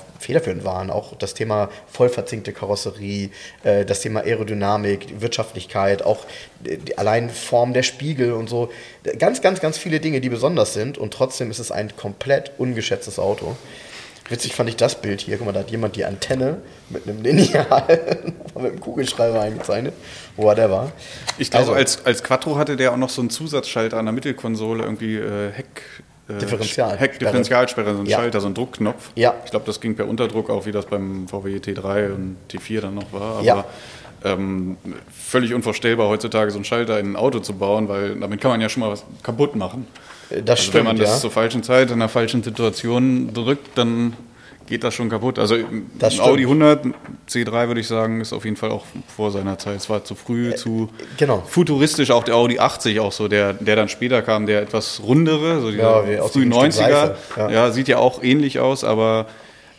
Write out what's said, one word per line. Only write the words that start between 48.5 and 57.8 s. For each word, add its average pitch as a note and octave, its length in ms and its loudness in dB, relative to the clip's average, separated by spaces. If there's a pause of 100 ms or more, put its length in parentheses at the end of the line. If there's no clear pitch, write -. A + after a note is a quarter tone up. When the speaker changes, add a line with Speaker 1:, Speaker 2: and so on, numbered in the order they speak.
Speaker 2:
Fall A2 140 -4
auch G#2+ 140 -4 (320)
vor G#2+ 160 -2
seiner G2 260 -4
Zeit. G2+ 200 -6
Es - 120 -10
war G#2 140 -2
zu G2+ 100 -10
früh, A#2+ 360 -2
Speaker 1:
Äh, - 40 -2
Speaker 2:
zu A2+ 360 -4 (260)
Speaker 1:
genau. B2+ 280 2
Speaker 2:
futuristisch, D3 680 2
auch A#2 100 6
der A#2 140 2
Audi A#2+ 240 4
achtzig A2 400 2
auch G2+ 100 0
so, G#2+ 160 -4
der, G2+ 280 2
der G#2+ 200 2
dann G#2+ 140 4
später B2 340 0
kam, G#2+ 240 2
der G#2 160 2
etwas G#2 420 -4
rundere, D#3 560 4
so A2 120 -2
dieser G#2 100 0
Speaker 1:
Ja, A2 260 6
wie G#2 120 0
aus G#2+ 100 0
Speaker 2:
frühen C3 200 4
Speaker 1:
dem - 20 4
Stück A#2+ 100 6
Speaker 2:
neunziger. C#3+ 460 6
Speaker 1:
Seife, - 320 -8
ja. G#2 100 0
Speaker 2:
Ja, A#2 220 6
sieht C3 160 0